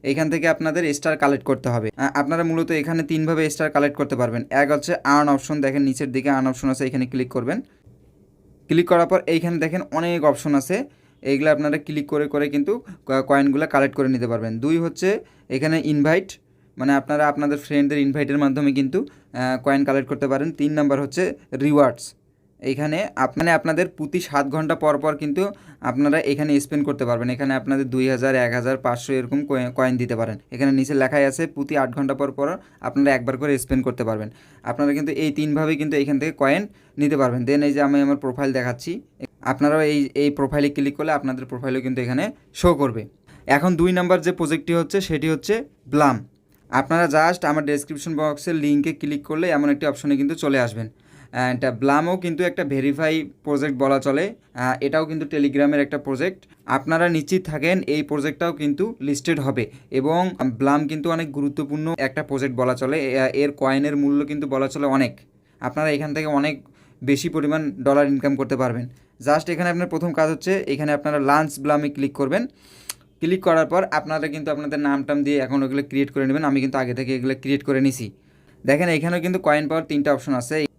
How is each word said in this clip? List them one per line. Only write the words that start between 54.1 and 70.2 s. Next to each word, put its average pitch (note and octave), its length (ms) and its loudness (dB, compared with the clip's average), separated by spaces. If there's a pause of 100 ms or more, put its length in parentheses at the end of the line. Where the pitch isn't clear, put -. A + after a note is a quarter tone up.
আহ, B2+ 260 0
এটাও D3+ 260 0
কিন্তু D#3 200 -6
Telegram-এর C#3+ 540 2
একটা C#3+ 180 -2
প্রজেক্ট। D3 480 -4 (200)
আপনারা D#3 420 0
নিশ্চিত E3+ 380 0
থাকেন D#3+ 400 0
এই D3+ 160 0
প্রজেক্টটাও D3+ 500 -2
কিন্তু D3 480 -2
লিস্টেড D3 400 -2
হবে, B2+ 300 -2 (200)
এবং D#3+ 400 2 (140)
ব্লাম C3+ 440 0
কিন্তু D#3 220 -2
অনেক E3 220 -2
গুরুত্বপূর্ণ C#3+ 680 -4
একটা C3+ 240 -4
প্রজেক্ট C3+ 340 -4
বলা B2+ 180 2
চলে। C3 260 -2
এ-, C3 320 0
এর C#3+ 200 2
কয়েনের C#3 440 0
মূল্য C#3+ 280 2
কিন্তু C#3+ 220 -6
বলা C3+ 220 -2
চলে C#3+ 180 -2
অনেক, C3+ 320 0 (420)
আপনারা D3+ 300 -2
এখান D3 240 -2
থেকে D#3 120 -4
অনেক D3 400 -2 (380)
বেশি C#3+ 240 2
পরিমাণ D3+ 420 0 (120)
ডলার C#3 240 4
ইনকাম C#3 300 0
করতে C3+ 200 -2
পারবেন। B2 320 -2 (380)
Just D#3 260 2
এখানে F3 180 -2
আপনার F3 180 -2
প্রথম E3 240 -2
কাজ D#3 180 2